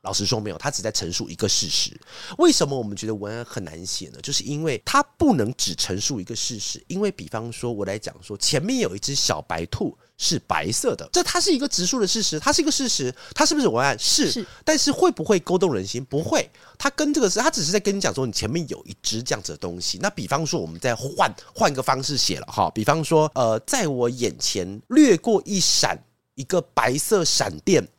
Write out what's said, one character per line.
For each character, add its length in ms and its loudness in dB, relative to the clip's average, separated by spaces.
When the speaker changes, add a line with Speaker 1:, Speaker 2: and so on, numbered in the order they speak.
Speaker 1:
老 60 -4
实 120 0
说 140 0
没 100 -6
有， 80 -8
他 140 -4
只 100 -6
在 80 -4
陈 220 -4
述 180 -6
一 60 -12
个 140 -2
事 180 0
实。 240 0
为 120 6
什 160 4
么 120 -2
我 40 -2
们 140 -4
觉 100 -8
得 80 -2
文 220 -6
案 80 -10
很 180 -10
难 240 -12
写 280 -6
呢？ 100 -18
就 80 -6
是 100 0
因 220 -6
为 220 -2
他 180 2
不 180 4
能 220 2
只 180 -2
陈 240 -2
述 220 -4
一 20 -8
个 100 -10
事 240 -6
实。 300 -8
因 100 -8
为 140 -2
比 160 -12
方 240 -8
说 220 -6
我 100 -4
来 160 -4
讲 220 -12
说， 160 -10
前 260 0
面 160 0
有 160 -2
一 40 -8
只 140 -6
小 280 0
白 240 -6
兔 320 -6
是 300 0
白 240 0
色 240 0
的， 160 -14
这 100 2
它 200 0
是 120 4
一 60 2
个 80 -2
直 180 -2
述 140 0
的 80 2
事 160 0
实， 160 -2
它 140 2
是 80 4
一 40 2
个 60 0
事 160 0
实， 260 0
它 100 4
是 80 2
不 60 2
是 80 4
文 180 4
案？ 140 2
是。 320 2
Speaker 2:
是。 160 -4
Speaker 1:
但 140 4
是 160 2
会 180 4
不 140 -6
会 160 4
勾 160 0
动 160 2
人 120 0
心？ 200 -6
不 180 -2
会。 260 0
它 140 0
跟 220 0
这 60 2
个 100 4
是， 120 0
它 100 4
只 140 -2
是 80 -2
在 40 4
跟 160 0
你 60 -2
讲 140 -2
说， 120 0
你 60 -4
前 180 -2
面 200 -2
有 160 -10
一 160 -14
只 200 -4
这 140 -2
样 80 -10
子 80 -8
的 60 -10
东 240 -8
西。 200 -4
那 80 0
比 160 -8
方 200 0
说， 120 -2
我 80 -2
们 140 -10
再 160 0
换， 340 0
换 200 2
个 100 -4
方 180 0
式 140 -4
写 240 0
了 80 -12
哈。 260 0
比 120 -2
方 180 2
说， 320 4
呃， 320 2
在 220 0
我 200 2
眼 300 -2
前 480 -4
掠 300 8
过 260 2
一 160 -4
闪， 420 2
一 100 -8
个 160 2
白 240 2
色 280 2
闪 260 0
电。 200 4